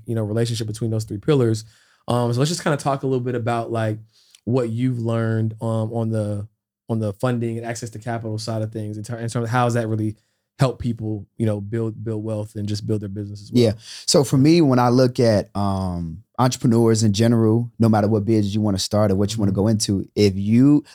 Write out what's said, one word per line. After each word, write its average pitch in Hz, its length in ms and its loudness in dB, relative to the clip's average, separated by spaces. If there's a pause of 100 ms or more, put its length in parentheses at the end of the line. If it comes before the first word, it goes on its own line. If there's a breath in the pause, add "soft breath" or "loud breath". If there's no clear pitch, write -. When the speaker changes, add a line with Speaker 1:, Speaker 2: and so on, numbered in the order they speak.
Speaker 1:
you 117 80 -6
know, 113 100 -2
relationship 113 440 -2
between 110 240 -4
those 110 140 -2
three 107 120 -10
pillars. 113 480 2 (420 soft breath)
Um, 120 240 0
so 120 80 -2
let's 151 120 0
just 170 120 -6
kinda 151 140 0
talk 139 240 -2
a 139 60 -4
little 127 180 -2
bit 123 80 -4
about, 117 380 -4
like, 110 260 -2 (480 soft breath)
what 120 240 0
you've 120 300 -2
learned, 113 600 -2
um, 110 320 -2
on 113 180 -2
the, 104 360 -4 (420)
on 113 100 -2
the 107 140 -2
funding 117 440 -2
and 117 80 -10
access 117 260 -8
to 107 60 -16
capital 110 400 -8
side 110 240 -6
of 107 100 -6
things 107 280 -8
in 104 40 -12
ter-, 120 120 -8
in 113 140 -6
terms 110 60 -10 (100)
of 110 40 -8
how 123 140 2
has 120 100 2
that 117 140 -2
really 107 280 -4 (440)
helped 127 200 0
people, 107 460 -6 (120)
you 117 80 -2
know, 104 140 0
build, 107 440 -6
build 107 200 -6
wealth 107 320 -6
and 104 120 -6
just 104 180 -6
build 107 160 -2
their 101 80 -10
business 101 320 -10
as 101 100 -18
well? 120 120 4
Speaker 2:
Yeah. 107 80 4 (340 loud breath)
So 156 180 4
for 139 140 2
me, 160 240 6
when 131 160 4
I 123 120 4
look 127 300 4
at, 110 360 4
um, 92 680 -4 (160)
entrepreneurs 117 640 2
in 104 120 2
general, 113 640 2
no 117 100 6
matter 107 180 4
what 104 180 0
business 104 280 2
you 110 80 0
wanna 104 160 0
start 104 340 0
or 95 40 2
what 104 180 0
you 113 60 -6
wanna 98 140 2
Speaker 1:
Mm-hmm. - 80 -2
Speaker 2:
go 101 80 2
into, 107 460 -2
if 101 200 4
you, 120 480 4 (120)